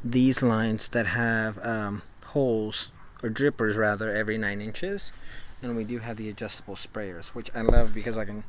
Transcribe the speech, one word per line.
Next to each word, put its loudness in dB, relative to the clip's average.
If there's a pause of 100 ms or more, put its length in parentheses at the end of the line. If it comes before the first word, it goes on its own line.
these 4
lines 2
that 0
have, -2
um, -4 (240)
holes, 0 (320)
or -4
drippers 0
rather, 0
every -2
nine -4
inches. -6 (520)
And -4
we -4
do -6
have -8
the -6
adjustable -10
sprayers, -10
which -8
I -2
love 10
because -2
I -2
can -6